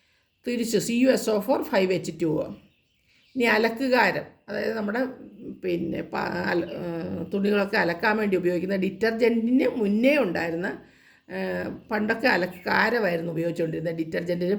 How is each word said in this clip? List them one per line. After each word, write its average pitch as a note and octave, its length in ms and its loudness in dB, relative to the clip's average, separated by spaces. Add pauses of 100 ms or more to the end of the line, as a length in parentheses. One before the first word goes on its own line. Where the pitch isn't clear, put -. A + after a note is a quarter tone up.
(460)
തുരിശ്, A#3 400 0
സി A#3 160 0
യു C4 80 8
എസ് A3 200 2
ഒ G#3+ 100 2
ഫോർ C4+ 220 0
ഫൈവ് F#3+ 300 2
എച്ച് D#3+ 280 -2
ടു E3 100 2 (120)
ഒ. - 40 -6 (880)
ഇനി A#3 180 2
അലക്കുകാരം, A3+ 720 2 (200)
അതായത് G#3+ 300 -4
നമ്മുടെ, G#3+ 240 -2 (600)
പിന്നെ, F3 420 -2
പ-, - 260 -4 (200)
അല-, E3+ 260 0
ഏഹ്, E3+ 560 -6
തുണികളൊക്കെ G3+ 480 2
അലക്കാൻ E3+ 380 2
വേണ്ടി G#3 200 2
ഉപയോഗിക്കുന്ന F3 400 0
ഡിറ്റർജൻറ്റിന് A3+ 880 2 (100)
മുന്നേ A3+ 420 4
ഉണ്ടായിരുന്ന, E3+ 500 -2 (600)
ഏഹ്, F#3 400 -4 (200)
പണ്ടൊക്കെ A3+ 400 0
അലക്കുകാരമായിരുന്നു F#3+ 1040 0
ഉപയോഗിച്ചുകൊണ്ടിരുന്നത് E3 680 -2
ഡിറ്റർജൻറ്റിന് F3 580 -2